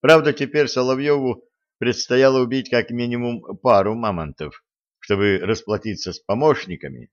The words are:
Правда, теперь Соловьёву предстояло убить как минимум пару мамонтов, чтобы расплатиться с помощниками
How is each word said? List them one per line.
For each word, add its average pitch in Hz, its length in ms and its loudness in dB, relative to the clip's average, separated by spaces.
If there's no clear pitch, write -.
Правда, 151 320 6
теперь 143 360 0
Соловьёву 131 760 0
предстояло 127 600 2
убить 127 300 -2
как 117 200 0
минимум 120 520 -4
пару 107 360 2
мамонтов, 85 680 -6
чтобы 98 400 0
расплатиться 104 760 -4
с - 80 -12
помощниками 90 920 -2